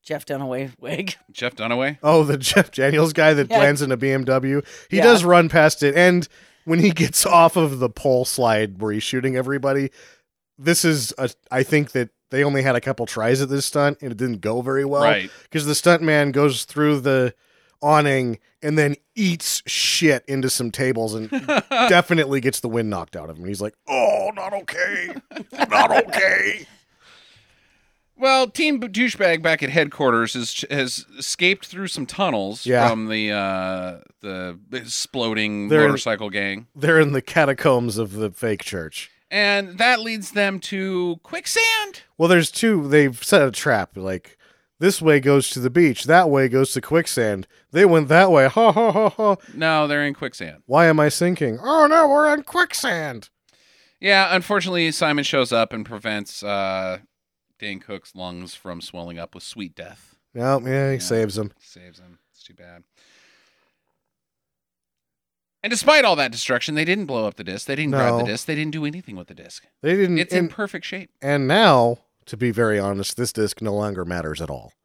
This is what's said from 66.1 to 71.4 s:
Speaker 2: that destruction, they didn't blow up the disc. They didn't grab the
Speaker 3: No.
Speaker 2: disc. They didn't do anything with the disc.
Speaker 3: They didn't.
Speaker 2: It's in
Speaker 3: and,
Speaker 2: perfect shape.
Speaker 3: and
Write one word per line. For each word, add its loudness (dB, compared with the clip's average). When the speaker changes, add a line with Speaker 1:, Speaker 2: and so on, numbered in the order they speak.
Speaker 2:
that -2
destruction, -4
they -2
didn't -4
blow -4
up -8
the -14
disc. -10
They -4
didn't -4
grab 2
the 0
Speaker 3:
No. 0
Speaker 2:
disc. -6
They -6
didn't -6
do -8
anything -12
with -16
the -20
disc. -20
Speaker 3:
They 0
didn't. 2
Speaker 2:
It's -2
in 2
Speaker 3:
and, -8
Speaker 2:
perfect -10
shape. -14
Speaker 3:
and -2